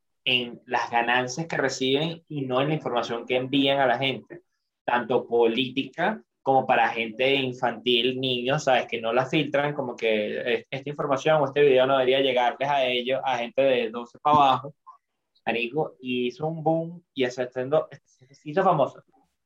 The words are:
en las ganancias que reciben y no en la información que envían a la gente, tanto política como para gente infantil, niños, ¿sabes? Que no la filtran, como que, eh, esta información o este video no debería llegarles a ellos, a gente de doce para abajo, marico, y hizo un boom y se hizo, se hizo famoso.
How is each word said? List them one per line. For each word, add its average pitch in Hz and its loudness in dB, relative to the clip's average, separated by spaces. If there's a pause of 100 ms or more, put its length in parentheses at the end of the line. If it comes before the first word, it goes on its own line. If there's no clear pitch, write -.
(260)
en 120 -2
las 120 -2
ganancias 123 0
que 165 -6
reciben 139 -2
y 147 -8
no 127 -2
en 147 0
la 160 0
información 117 -4
que 127 0
envían 139 2
a 135 2
la 120 2
gente, 135 -6 (420)
tanto 120 0
política 131 0 (220)
como 135 2
para 117 4
gente 117 -2
infantil, 123 0
niños, 131 -2
¿sabes? 117 2
Que 113 -6
no 113 -2
la 127 2
filtran, 143 0
como 123 -6
que, 110 -2
eh, 113 -8
esta 135 -8
información 151 0
o 139 2
este 131 0
video 131 6
no 139 2
debería 131 2
llegarles 123 0
a 143 2
ellos, 123 -2
a 131 0
gente 117 -2
de 123 2
doce 117 -10
para 151 4
abajo, 135 2 (720)
marico, 117 -4
y 123 -4
hizo 151 -6
un 165 -8
boom 165 -2 (100)
y 131 0
se 127 -4
hizo, 131 -2 (420)
se - -16
hizo 175 0
famoso. 151 0 (420)